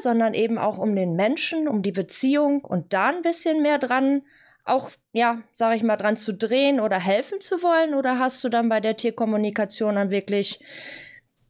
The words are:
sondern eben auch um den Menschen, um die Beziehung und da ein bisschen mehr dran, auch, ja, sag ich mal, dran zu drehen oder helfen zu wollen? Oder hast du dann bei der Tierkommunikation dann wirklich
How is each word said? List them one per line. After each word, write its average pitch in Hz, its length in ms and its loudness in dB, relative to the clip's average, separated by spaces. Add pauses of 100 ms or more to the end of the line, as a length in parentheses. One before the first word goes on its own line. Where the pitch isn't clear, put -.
sondern 233 340 2
eben 226 240 0
auch 202 200 -2
um 202 180 0
den 180 200 0
Menschen, 302 520 0
um 214 140 0
die 196 100 -2
Beziehung 277 720 0
und - 280 -4
da 202 160 2
ein 339 140 -2
bisschen 330 400 0
mehr 294 160 2
dran, 269 440 0 (420)
auch, 262 260 -2 (220)
ja, 233 300 0 (100)
sag 226 240 2
ich 214 60 -2
mal, 220 140 2
dran 208 200 0
zu 214 160 -6
drehen 254 480 2
oder 202 180 0
helfen 294 420 0
zu 349 220 -4
wollen? 330 320 2
Oder 262 240 0
hast 262 260 0
du 254 40 -2
dann 233 200 0
bei 220 120 0
der 220 160 -2
Tierkommunikation 214 1000 -2
dann 196 140 0
wirklich 202 480 -2 (920)